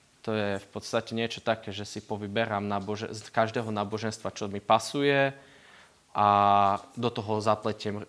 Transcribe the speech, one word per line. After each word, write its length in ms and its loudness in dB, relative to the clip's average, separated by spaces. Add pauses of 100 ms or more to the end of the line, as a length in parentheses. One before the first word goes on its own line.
(240)
To 80 -4
je 280 -2
v 120 -20
podstate 440 -4
niečo 280 -4
také, 280 -2
že 120 -8
si 200 -10
povyberám 600 -4
nábože-, 480 -4
z 160 -12
každého 440 0
náboženstva, 600 -4
čo 160 -8
mi 120 -8
pasuje, 720 2 (800)
a 140 4 (640)
do 140 -2
toho 320 -2
zapletiem 680 -2